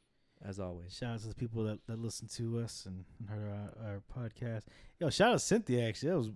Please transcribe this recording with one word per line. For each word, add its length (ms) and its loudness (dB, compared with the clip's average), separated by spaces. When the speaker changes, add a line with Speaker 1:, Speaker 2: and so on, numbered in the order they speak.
Speaker 1:
As 180 -6
always. 360 -6
Speaker 2:
Shout 180 -4
out 80 -4
to 60 -8
the 60 -6
people 300 -2
that, 240 -2
that 100 -4
listen 380 -6
to 240 0
us 260 -6
and, 180 -8
and 100 -8
heard 220 -4
our, 380 -6
our 140 -6
podcast. 460 -4
Yo, 100 4
shout 220 8
out 100 6
Cynthia, 460 4
actually. 220 0
That 80 4
was, 180 2